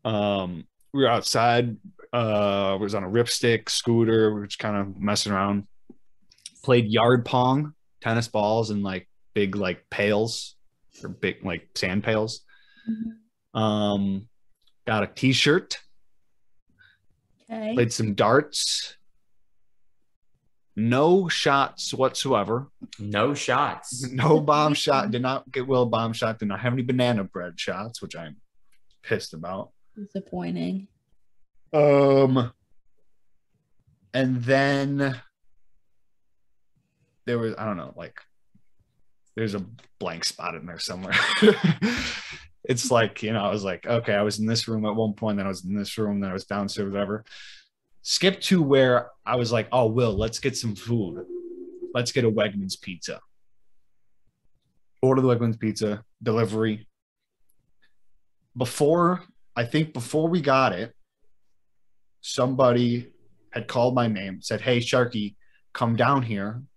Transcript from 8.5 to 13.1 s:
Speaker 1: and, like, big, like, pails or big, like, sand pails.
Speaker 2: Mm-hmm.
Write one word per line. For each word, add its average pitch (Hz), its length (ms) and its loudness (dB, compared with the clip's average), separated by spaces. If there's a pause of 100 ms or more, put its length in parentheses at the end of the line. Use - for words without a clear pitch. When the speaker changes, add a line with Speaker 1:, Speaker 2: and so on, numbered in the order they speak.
Speaker 1:
and, 104 120 -2
like, 92 240 -6 (280)
big, 101 200 0
like, 92 360 -4
pails 107 640 -2 (480)
or - 60 -10
big, - 360 -6
like, 87 300 -6
sand 101 280 -2
pails. 110 380 -2 (480)
Speaker 2:
Mm-hmm. - 680 -10